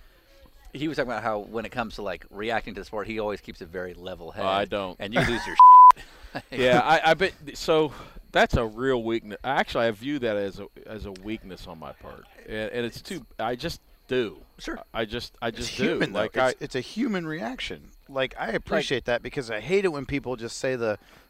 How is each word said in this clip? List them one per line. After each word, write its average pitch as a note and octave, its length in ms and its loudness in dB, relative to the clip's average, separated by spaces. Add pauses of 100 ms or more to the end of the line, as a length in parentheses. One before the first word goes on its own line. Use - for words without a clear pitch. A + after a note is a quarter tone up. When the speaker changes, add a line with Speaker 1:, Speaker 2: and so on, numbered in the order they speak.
(720)
Speaker 1:
he D3 160 -6
was C#3+ 80 -6
talking B2+ 140 -2
about G#2+ 120 -4
how A2 180 -2
when G#2+ 260 -8
it G2 40 -10
comes A2+ 260 -6
to, G#2+ 60 -10
like, F#2 280 -6
reacting G#2+ 440 -4
to G2+ 60 -12
the F2+ 40 -10
sport, G2+ 220 -8
he A2 140 -6
always G#2 200 -4
keeps - 200 -16
a F#2+ 60 -14
very F2+ 280 -10
level E2+ 360 -14
head. G2 140 -8
Speaker 2:
Oh, F#2+ 40 0
I G2 160 2
don't. F#2+ 360 -6
Speaker 1:
And G2+ 140 -8
you C3+ 60 0
lose A#2 260 -2
your - 100 -10
Speaker 2:
<laughs> B5 380 12
Speaker 1:
shit. - 100 -18 (460)
<laughs> - 0 -
Speaker 2:
Yeah, B2 340 4
I, D#3 260 4
I E3 40 8
bet. E3+ 180 -2 (220)
So D#3 380 2 (400)
that's F#3 220 4
a B2+ 100 4
real A#2+ 380 0
weakness. A2 420 -4
Actually, C3+ 420 0
I A2+ 60 2
view C3 280 -6
that A2 160 0
as G2 240 -4
a, G2+ 60 -12 (200)
as G2+ 200 -12
a G2 60 -12
weakness F#2+ 540 -10
on E2+ 120 -14
my C#2 140 -14
part, - 320 -18 (220)
and, G#2+ 240 -6
and A#2+ 160 -4
it's - 140 -10
too. E3 240 -12 (140)
I A#2 180 -2
just D#3 240 -8 (280)
do. B2 280 -2 (220)
Speaker 1:
Sure. - 200 -10 (140)
Speaker 2:
I A2+ 140 -4
just, A2+ 340 -10
I A#2+ 80 -2
Speaker 3:
It's A2 100 -6
Speaker 2:
just A#2+ 120 -8
Speaker 3:
human, - 400 0
Speaker 2:
do. F#2+ 40 -10
Speaker 3:
though. G#2 60 0
Speaker 2:
Like, A2 160 -2
Speaker 3:
It's, B2+ 240 4
Speaker 2:
I C#3+ 40 -10
Speaker 3:
it's C3+ 120 -10
a B2+ 40 -2
human G3+ 460 -4
reaction. D#3+ 640 -8 (220)
Like, C3 280 -2
I C#3+ 80 -4
Speaker 1:
Like A2+ 100 -4
Speaker 3:
appreciate D3 500 -2
that A#2+ 160 0
because B2 280 -8
I G#2+ 100 -4
hate F#3+ 260 0
it - 20 4
when C#3+ 160 -4
people B2+ 320 -4
just A2+ 220 -10
say C3 180 -2
the A2+ 220 0 (320)